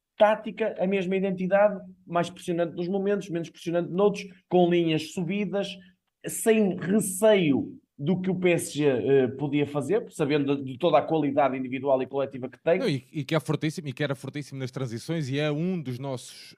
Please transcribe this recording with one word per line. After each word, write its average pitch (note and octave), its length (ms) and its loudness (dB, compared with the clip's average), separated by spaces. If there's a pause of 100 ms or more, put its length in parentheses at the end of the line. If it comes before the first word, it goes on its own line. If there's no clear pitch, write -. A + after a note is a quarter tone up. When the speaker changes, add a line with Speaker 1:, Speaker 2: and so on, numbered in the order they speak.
(160)
Speaker 1:
tática, G#3+ 640 0
a - 80 0
mesma F#3+ 300 0
identidade, F#3+ 640 2 (260)
mais E3+ 240 -2
pressionante E3+ 440 -4
nos F3 140 -4
momentos, G3+ 400 -2
menos E3 220 -6
pressionante E3+ 400 -4
noutros, G3 340 2 (240)
com F3 220 6
linhas E3 420 2
subidas, F#3+ 560 -4 (580)
sem G#3+ 500 2
receio F#3+ 1000 2 (220)
do F3+ 220 0
que F#3 100 -2
o F3+ 40 0
P F3+ 160 2
S - 260 0
G, D3 80 2
eh, C3 440 4
podia D3 380 0
fazer, D3 440 -2
sabendo C#3+ 460 0
de, C3+ 160 -8
de B2 60 -14
toda D#3 200 4
a C#3 40 6
qualidade C#3+ 540 0
individual C3 460 0
e B2+ 40 -4
coletiva C3+ 400 -4
que - 160 -18
tem. F3 160 2
Speaker 2:
Não, A3+ 100 -2
e, C3+ 220 -4
e D3 140 -6
que D#3 100 -2
é D#3 60 2
fortíssimo, D3+ 480 -4
e - 40 -6
que D3+ 120 -4
era C#3 100 -2
fortíssimo C3+ 460 -10
nas B2+ 100 -6
transições, C3 600 -6
e C#3 80 -2
é D3+ 120 0
um E3+ 300 -2
dos B2+ 180 -8
nossos, - 600 -12